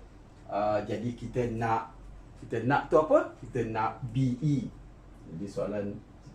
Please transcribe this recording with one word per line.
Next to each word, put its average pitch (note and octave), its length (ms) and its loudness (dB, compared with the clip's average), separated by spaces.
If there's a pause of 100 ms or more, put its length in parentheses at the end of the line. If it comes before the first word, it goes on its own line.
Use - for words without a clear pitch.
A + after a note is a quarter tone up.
(520)
uh, G#2 320 2
jadi A2 320 -2
kita A#2 400 -2
nak, A2+ 400 0 (480)
kita A2+ 240 -2
nak - 240 4
tu E3 80 10
apa? C#4 400 4
Kita A#2 320 -2
nak A2 400 -2
B B2+ 320 2
E. C#3 240 2 (640)
Jadi, G2+ 160 -8
soalan G2+ 480 -4 (400)